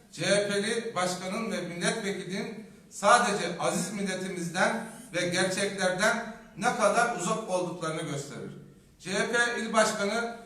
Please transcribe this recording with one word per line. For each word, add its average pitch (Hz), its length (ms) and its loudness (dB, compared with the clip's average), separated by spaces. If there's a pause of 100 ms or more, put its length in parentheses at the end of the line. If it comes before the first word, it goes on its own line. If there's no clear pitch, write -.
(120)
C 160 140 -4
H 202 220 4
P'li 214 460 -2
başkanın 185 580 -2
ve 175 80 -2
milletvekilinin 196 1080 -4 (220)
sadece 196 680 4
aziz 165 320 0
milletimizden 185 920 -2 (280)
ve 180 140 0
gerçeklerden 190 1080 2 (200)
ne 226 200 0
kadar 214 400 4
uzak 214 320 -2
olduklarını 165 540 -2
gösterir. 117 480 -8 (480)
C 175 140 -8
H 226 200 0
P 240 280 2
il 220 120 -4
başkanı 220 720 2